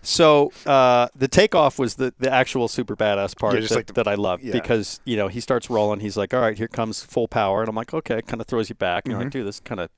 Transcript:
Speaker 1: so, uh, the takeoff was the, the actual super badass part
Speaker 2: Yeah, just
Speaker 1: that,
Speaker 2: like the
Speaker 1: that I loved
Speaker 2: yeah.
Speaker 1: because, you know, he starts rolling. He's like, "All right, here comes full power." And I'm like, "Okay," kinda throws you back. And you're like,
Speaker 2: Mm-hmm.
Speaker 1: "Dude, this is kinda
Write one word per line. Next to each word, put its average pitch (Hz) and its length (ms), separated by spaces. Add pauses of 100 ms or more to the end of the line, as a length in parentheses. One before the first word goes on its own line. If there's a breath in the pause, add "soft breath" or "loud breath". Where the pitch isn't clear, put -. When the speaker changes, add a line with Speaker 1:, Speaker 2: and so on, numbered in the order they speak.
Speaker 1:
so, 151 500 (120)
uh, 127 500
the 135 120
takeoff 165 500
was 123 180
the, 127 240
the 127 120
actual 127 380
super 117 260
badass 101 400
part 104 200
Speaker 2:
Yeah, 104 60
just 110 100
Speaker 1:
that, 113 80
Speaker 2:
like 110 80
the 107 60
Speaker 1:
that 110 140
I 101 80
loved 98 280
Speaker 2:
yeah. 117 100
Speaker 1:
because, 113 500
you 120 140
know, 101 100
he 107 140
starts 123 280
rolling. 107 300
He's 101 160
like, 101 180
"All 127 60
right, 110 180
here 113 120
comes 110 340
full 117 240
power." 101 340
And 113 60
I'm 110 80
like, 113 180
"Okay," 120 320
kinda 120 200
throws 113 240
you 113 60
back. 87 300
And 131 60
you're 101 80
like, 127 100
Speaker 2:
Mm-hmm. 135 100
Speaker 1:
"Dude, 107 80
this 104 80
is - 60
kinda 90 360